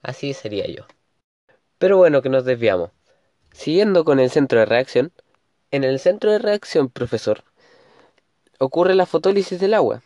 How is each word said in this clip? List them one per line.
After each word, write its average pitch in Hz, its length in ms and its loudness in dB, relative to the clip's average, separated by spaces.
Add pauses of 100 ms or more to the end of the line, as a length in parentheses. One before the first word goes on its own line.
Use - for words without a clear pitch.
Así 139 300 -10
sería 104 340 -8
yo. - 200 -14 (920)
Pero 190 180 2
bueno, 156 260 6
que 139 60 -4
nos 131 160 0
desviamos. 110 460 0 (600)
Siguiendo 180 520 0
con 143 160 2
el 127 100 2
centro 135 280 2
de 110 80 4
reacción. 123 460 -2 (580)
En 139 140 -2
el 131 140 0
centro 208 320 0
de 214 80 2
reacción, 208 500 -2
profesor, 117 540 -6 (1160)
ocurre 170 360 0
la 185 120 2
fotólisis 185 540 -2
del 196 140 0
agua. 120 320 -2